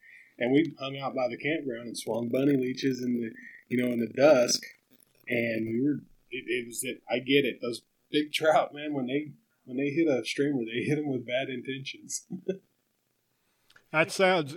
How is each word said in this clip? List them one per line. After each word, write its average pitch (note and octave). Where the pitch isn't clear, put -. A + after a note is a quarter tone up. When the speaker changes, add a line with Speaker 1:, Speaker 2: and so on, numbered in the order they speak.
Speaker 1:
And B2
we D3
hung C3+
out C3+
by B2+
the A#2+
campground C3
and G#2+
swung A#2
bunny C#3
leeches B2+
in B2
the, A2+
you B2
know, B2
in A#2+
the A2+
dusk, B2+
and A#2
we A2+
were, C#3+
it, B2+
it A#2+
was A#2
that, C3
I A#2+
get C3+
it. A2+
Those A#2+
big D3+
trout, D#3
man, D3
when C3+
they, C#3+
when B2
they C#3
hit D#3+
a B2
streamer, C#3
they A2+
hit D3
'em D3+
with A#2
bad C3+
intentions. C3
<laughs> F#3
Speaker 2:
That D#3+
sounds, F3+